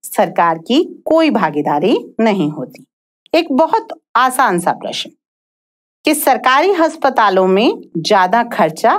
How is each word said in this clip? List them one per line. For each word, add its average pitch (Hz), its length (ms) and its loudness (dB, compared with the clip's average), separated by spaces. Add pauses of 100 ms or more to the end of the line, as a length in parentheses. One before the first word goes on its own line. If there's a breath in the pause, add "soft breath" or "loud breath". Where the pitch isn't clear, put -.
सरकार 170 540 0
की 254 240 0 (220)
कोई 320 260 2
भागीदारी 151 680 -2 (220)
नहीं 196 320 0
होती। - 340 -14 (480)
एक 330 200 0
बहुत 320 480 0 (140)
आसान 220 440 0
सा 170 140 -2
प्रश्न - 380 -10 (920)
कि 302 100 2
सरकारी 277 600 2
अस्पतालों 262 720 2
में 220 340 2 (160)
ज्यादा 190 480 2
खर्चा 175 540 0